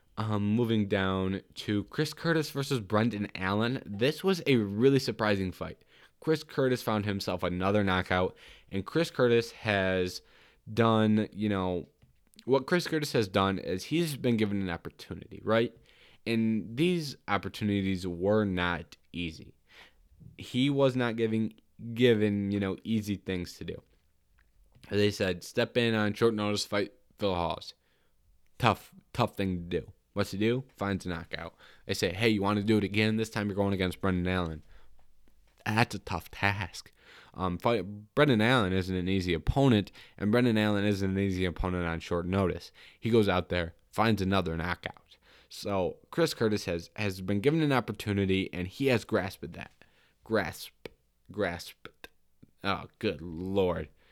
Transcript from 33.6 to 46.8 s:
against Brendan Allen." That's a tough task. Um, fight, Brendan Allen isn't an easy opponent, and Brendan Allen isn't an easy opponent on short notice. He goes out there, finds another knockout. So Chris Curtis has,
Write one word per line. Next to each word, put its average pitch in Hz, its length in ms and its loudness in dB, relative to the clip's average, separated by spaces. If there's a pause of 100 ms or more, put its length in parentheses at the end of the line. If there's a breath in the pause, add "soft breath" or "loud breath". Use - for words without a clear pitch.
against 92 280 -2
Brendan 90 260 0
Allen." 85 360 -2 (1040 soft breath)
That's 107 300 0
a 98 60 -10
tough - 300 -8
task. 98 640 -4 (420 loud breath)
Um, 90 220 -2
fight, 113 280 0 (300)
Brendan 135 280 4
Allen 110 320 4
isn't 92 200 0
an 90 140 -2
easy 92 240 2
opponent, 107 580 2 (280 loud breath)
and 104 120 0
Brendan 120 280 4
Allen 104 260 2
isn't 98 280 0
an 95 60 -2
easy 92 280 0
opponent 90 400 -2
on 82 140 -4
short 87 260 -4
notice. 92 460 0 (280 loud breath)
He 110 80 -4
goes 110 200 6
out 90 200 0
there, 87 260 -2 (160)
finds 107 300 2
another 92 360 0
knockout. - 600 -8 (320 soft breath)
So 95 480 -4 (140)
Chris 165 240 0
Curtis 107 320 -2
has, 87 300 -6